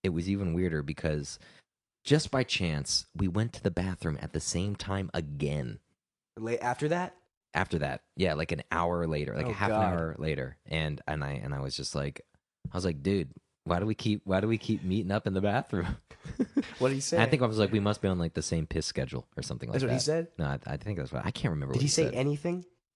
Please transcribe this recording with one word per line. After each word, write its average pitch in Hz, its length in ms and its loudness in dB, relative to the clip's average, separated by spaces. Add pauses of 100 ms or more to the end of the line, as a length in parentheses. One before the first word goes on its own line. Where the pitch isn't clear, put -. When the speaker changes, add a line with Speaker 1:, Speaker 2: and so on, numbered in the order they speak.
Speaker 1:
it 95 80 2
was 85 180 0
even 98 240 0
weirder 82 300 2
because 76 560 -2 (680)
just 151 260 4
by 131 120 2
chance, 78 640 -2 (100)
we 98 120 2
went 104 260 0
to - 80 -14
the 98 80 2
bathroom 87 500 -2
at - 140 -6
the 80 60 -2
same 98 360 -2
time 98 380 -4
again. 71 640 -2 (580)
Speaker 2:
Late 113 240 -2
after 127 280 0
that? 175 280 -2 (380)
Speaker 1:
After 90 240 0
that, 69 240 -4 (140)
yeah, 87 180 4
like, 78 180 -2
an 78 180 -2
hour 85 360 2
later, 73 280 0
like, 71 120 0
Speaker 2:
Oh, 120 40 -2
Speaker 1:
a 110 40 -2
half 101 160 0
Speaker 2:
God. 107 100 4
Speaker 1:
an 101 180 4
hour 80 200 -2
later, 69 480 -2
and, 78 420 0
and 73 160 -2
I, 69 180 -4
and 69 120 -4
I 69 60 -2
was 67 140 -4
just - 200 -6
like, 71 260 -2 (500)
I - 60 -4
was 92 80 0
like, 78 180 0
"Dude, 92 280 2 (340)
why 87 160 2
do 104 60 0
we 110 80 0
keep, 104 320 0
why 95 140 2
do 104 80 2
we 113 100 2
keep 107 260 -2
meeting 92 260 0
up 104 160 0
in 101 60 0
the 95 80 2
bathroom?" 101 640 0
<laughs> - 40 -20 (720)
Speaker 2:
What 127 100 4
did 139 80 2
he 135 40 -2
say? - 200 0
Speaker 1:
I 113 60 8
think 127 160 4
I 123 40 6
was 107 120 2
like, 101 140 6
"We 107 80 6
must 104 220 2
be 98 60 4
on, 92 100 2
like, 85 160 0
the 80 80 0
same 80 240 0
piss 80 180 -2
schedule 64 420 -4 (100)
or 69 60 -4
something - 280 -8
like 131 100 0
Speaker 2:
That's - 40 0
Speaker 1:
that." 127 40 2
Speaker 2:
what 123 60 2
he 127 60 2
said? 165 280 0 (100)
Speaker 1:
No, - 60 0
I, - 300 -2
I - 20 0
think 101 220 -4
that's 69 120 -4
what, 73 140 -4
I - 60 -2
can't - 220 0
remember 69 200 -2
Speaker 2:
Did 87 60 4
Speaker 1:
what 123 40 0
Speaker 2:
he 147 40 4
Speaker 1:
he 143 40 2
Speaker 2:
say 160 140 4
Speaker 1:
said. - 100 0
Speaker 2:
anything? 147 500 -2 (320)